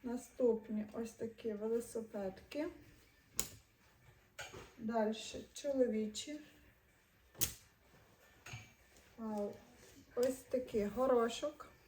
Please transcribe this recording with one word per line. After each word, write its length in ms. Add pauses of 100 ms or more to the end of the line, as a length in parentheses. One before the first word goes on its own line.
Наступні 880
ось 180
такі 420
велосипедки. 1160 (2000)
Далі 380 (360)
чоловічі. 880 (2750)
Вау. 380 (580)
Ось 220
такий 500
горошок. 800 (220)